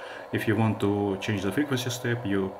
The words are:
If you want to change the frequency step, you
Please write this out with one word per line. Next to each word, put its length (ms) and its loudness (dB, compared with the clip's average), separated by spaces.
If 140 0
you 80 4
want 240 2
to 420 2
change 220 -2
the 80 0
frequency 400 0
step, 340 -2
you 340 2